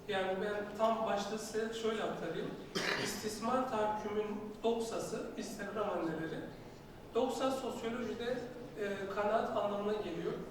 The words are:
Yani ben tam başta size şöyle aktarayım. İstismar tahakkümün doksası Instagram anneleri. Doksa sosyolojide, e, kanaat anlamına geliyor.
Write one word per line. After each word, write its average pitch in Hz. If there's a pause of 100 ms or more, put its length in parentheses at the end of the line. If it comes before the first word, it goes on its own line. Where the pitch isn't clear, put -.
Yani 190
ben 208
tam 226
başta 202
size 220
şöyle 214
aktarayım. - (540)
İstismar 226
tahakkümün 214 (380)
doksası 226 (120)
Instagram 202
anneleri. 165 (760)
Doksa 262
sosyolojide, 233 (420)
e, 196
kanaat 202
anlamına 202
geliyor. 180 (180)